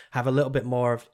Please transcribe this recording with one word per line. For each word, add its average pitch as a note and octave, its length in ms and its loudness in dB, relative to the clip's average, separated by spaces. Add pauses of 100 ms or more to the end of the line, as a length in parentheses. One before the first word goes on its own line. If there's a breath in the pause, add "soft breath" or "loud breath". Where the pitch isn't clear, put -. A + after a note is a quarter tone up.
(120)
have B2 160 -2
a C3+ 40 2
little C3+ 200 2
bit C3 120 0
more B2 300 0
of, - 200 -8